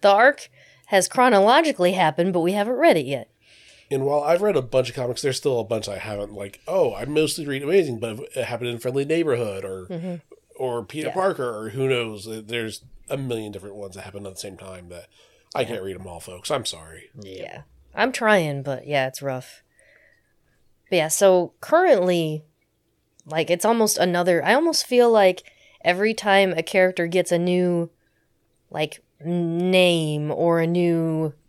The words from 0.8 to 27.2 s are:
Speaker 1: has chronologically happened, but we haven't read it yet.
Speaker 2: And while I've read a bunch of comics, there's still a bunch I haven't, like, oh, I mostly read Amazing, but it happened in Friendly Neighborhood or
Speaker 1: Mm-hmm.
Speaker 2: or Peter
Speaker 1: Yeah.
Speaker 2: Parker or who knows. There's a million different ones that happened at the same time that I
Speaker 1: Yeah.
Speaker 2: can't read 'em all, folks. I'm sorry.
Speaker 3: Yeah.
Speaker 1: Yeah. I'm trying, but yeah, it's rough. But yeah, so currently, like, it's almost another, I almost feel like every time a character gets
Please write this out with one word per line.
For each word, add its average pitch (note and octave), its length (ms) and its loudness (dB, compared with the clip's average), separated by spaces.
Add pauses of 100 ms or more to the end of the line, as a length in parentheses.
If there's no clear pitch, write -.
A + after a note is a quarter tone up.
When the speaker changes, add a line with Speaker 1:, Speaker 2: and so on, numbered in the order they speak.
Speaker 1:
has F#3+ 200 4
chronologically A#3+ 840 4
happened, F3 400 2
but F3 80 0
we F3 120 0
haven't G#3 220 -2
read C#4 220 4
it C#3+ 100 -2
yet. C3+ 200 -6 (640)
Speaker 2:
And C3+ 160 -2
while D3 160 2
I've E3 220 2
read G#3 120 2
a C#3 60 0
bunch B2+ 280 0
of A#2+ 60 -14
comics, B2 280 -6
there's C3+ 140 -2
still C3 220 0
a A2+ 60 -4
bunch G#2+ 240 -4
I G2 80 -8
haven't, G#2 360 -8
like, G2+ 340 -14
oh, D#3+ 260 0
I G2+ 120 -8
mostly D3+ 420 -2
read C#3 160 -6
Amazing, D3+ 360 0
but A2+ 200 -8 (160)
it B2 100 -2
happened A#2+ 240 -6
in A#2+ 80 -6
Friendly C3 260 -4
Neighborhood A#2+ 640 -2
or F#2+ 220 -10
Speaker 1:
Mm-hmm. F3 280 -10 (400)
Speaker 2:
or A#2+ 300 -4
Peter D3+ 220 -8
Speaker 1:
Yeah. - 60 -8
Speaker 2:
Parker C3+ 440 -2
or A2 120 -10
who C3 200 -2
knows. A2+ 400 -4 (160)
There's A2 380 -8 (260)
a C#3 80 -6
million A#2 340 -6
different G2+ 240 -14
ones G2 200 -14
that F#2+ 80 -16
happened G2+ 240 -14
at F#2+ 80 -16
the - 40 -18
same G2 180 -12
time F#2 320 -18
that F2 180 -18 (460)
I - 80 -4
Speaker 1:
Yeah. A2+ 60 -4
Speaker 2:
can't G2+ 160 -10
read F#2+ 140 -8
'em F#2 100 -16
all, E2+ 140 -16
folks. F2+ 280 -14
I'm C3 160 -4
sorry. E2 440 -14 (100)
Speaker 3:
Yeah. G2 220 -16
Speaker 1:
Yeah. - 200 -16 (320)
I'm B3 200 -2
trying, F3 500 2
but C3 240 -8
yeah, C#3 200 0
it's C3 140 -12
rough. C3 420 -8 (1300)
But F#3+ 60 0
yeah, D#3+ 140 2
so F3+ 500 4
currently, F3+ 840 2 (800)
like, D#3 240 -2
it's F3 160 0
almost A3+ 320 2
another, F3 480 2
I F#3+ 80 4
almost D#4 320 0
feel A#3+ 260 4
like G3 320 4 (400)
every F#3+ 300 0
time G3 400 2
a D#3+ 100 -2
character F#3 440 2
gets F3 260 0